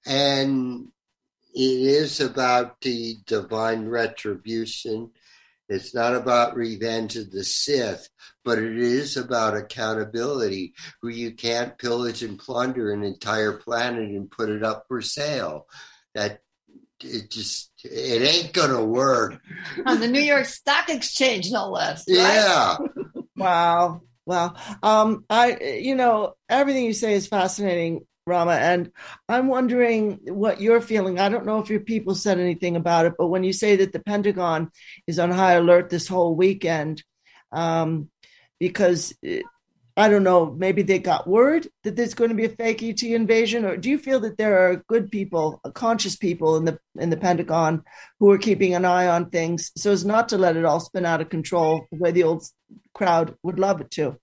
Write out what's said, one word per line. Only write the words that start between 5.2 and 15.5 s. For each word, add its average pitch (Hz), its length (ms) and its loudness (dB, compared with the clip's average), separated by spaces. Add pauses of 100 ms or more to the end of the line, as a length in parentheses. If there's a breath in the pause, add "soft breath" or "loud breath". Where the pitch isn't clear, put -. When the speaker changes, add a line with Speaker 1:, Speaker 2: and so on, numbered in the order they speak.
Speaker 1:
It's 95 260 -8
not 120 220 0
about 120 400 2
revenge 113 600 -4
of 101 160 -12
the 98 120 -8
Sith, 117 680 -4 (340 soft breath)
but 117 140 0
it 113 200 -4
is 123 400 0
about 117 380 -2
accountability, 110 1160 -6 (280 loud breath)
where 117 120 -8
you 117 200 -8
can't 117 440 -4
pillage 120 460 -4
and 101 160 -10
plunder 123 520 -4
an 104 120 -4
entire 104 500 -4
planet 117 560 -4
and 98 220 -10
put 110 180 -6
it 107 140 -4
up 110 240 -4
for 123 140 -6
sale. 113 680 -8 (480 loud breath)